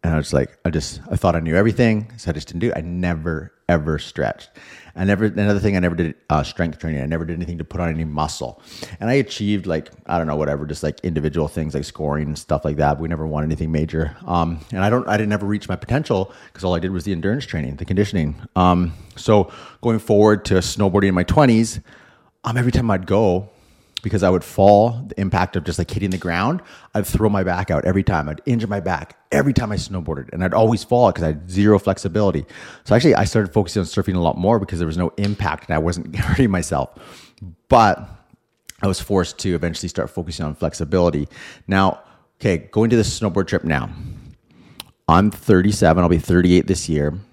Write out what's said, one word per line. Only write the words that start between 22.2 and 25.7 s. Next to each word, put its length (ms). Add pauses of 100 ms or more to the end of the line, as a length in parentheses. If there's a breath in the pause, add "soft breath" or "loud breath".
um, 140
every 140
time 200
I'd 160
go, 420 (540 soft breath)
because 200
I 80
would 120
fall, 680
the 120
impact 340
of 80
just, 140